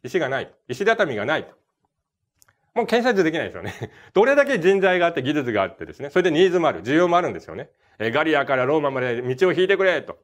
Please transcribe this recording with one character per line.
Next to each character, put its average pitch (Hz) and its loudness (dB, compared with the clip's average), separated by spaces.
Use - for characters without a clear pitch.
石 127 -4
が 139 -2
な 131 -4
い。 - -14
石 123 -6
畳 208 2
が 101 -4
な 147 0
い 98 -6
と。 - -20
も 233 0
う - -4
建 226 0
設 208 2
で 160 2
き 165 -4
な 135 -2
い 98 -6
で 82 -8
す 92 -16
よ 87 -12
ね。 101 -8
<laughs> - -20
ど 202 6
れ 277 4
だ 277 4
け 269 -2
人 190 4
材 180 2
が 170 2
あ 170 2
っ - -12
て 147 -4
技 135 -2
術 123 -2
が 101 2
あ 92 0
っ - -12
て 82 -12
で 78 -18
す - -20
ね、 139 -10
そ 180 -20
れ 175 -12
で 175 0
ニ 151 0
ー 185 6
ズ 180 0
も 160 2
あ 127 2
る、 - -8
需 127 -2
要 175 4
も 170 2
あ 180 4
る 156 -4
ん 101 -8
で 82 -10
す - -18
よ 80 -14
ね。 120 -14
え、 110 -2
ガ 147 0
リ 160 2
ア 139 2
か 139 0
ら 127 0
ロ 151 2
ー - 0
マ 143 -2
ま 135 -4
で 123 -2
道 131 0
を 165 0
引 175 0
い 185 0
て 196 2
く 190 0
れ 170 0
と。 - -14